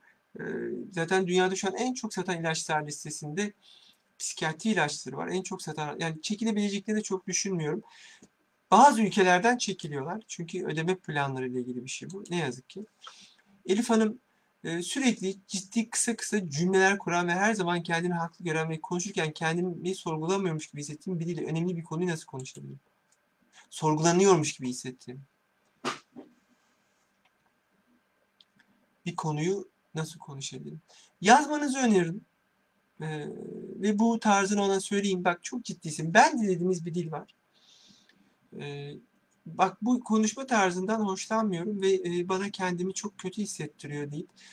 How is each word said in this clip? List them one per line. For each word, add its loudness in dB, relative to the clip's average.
Ee, -10
zaten 0
dünyada 2
şu -2
an -4
en 0
çok -8
satan -2
ilaçlar -2
listesinde -6
psikiyatri -4
ilaçları 0
var. -6
En -2
çok -8
satan, -6
yani -4
çekilebileceklerini -2
de -2
çok -4
düşünmüyorum. -2
Bazı 10
ülkelerden 6
çekiliyorlar. -6
Çünkü -8
ödeme 0
planları -4
ile -4
ilgili -6
bir -10
şey -10
bu. -12
Ne -2
yazık -4
ki. -14
Elif 2
Hanım, 4
e, -2
"Sürekli 0
ciddi -4
kısa -2
kısa -2
cümleler 4
kuran 0
ve 2
her 2
zaman 0
kendini -2
haklı -6
gören -2
ve -6
konuşurken -4
kendimi -2
sorgulamıyormuş -2
gibi -14
hissettiğim -6
biriyle -4
önemli -2
bir -8
konuyu -4
nasıl -4
konuşabilirim?" -14
Sorgulanıyormuş 4
gibi -8
hissettim. -10
Bir -6
konuyu -2
nasıl -8
konuşabilirim? -12
Yazmanızı 6
öneririm. 4
Ee, -6
ve 2
bu 4
tarzını 4
ona 2
söyleyeyim. 0
"Bak, 0
çok -8
ciddisin." -6
Ben 6
de 2
dediğimiz 0
bir -6
dil -4
var. -10
Ee, -10
bak, 0
bu 2
konuşma 0
tarzından 2
hoşlanmıyorum -2
ve, 4
e, 0
bana 0
kendimi -2
çok -8
kötü -6
hissettiriyor -8
deyip -8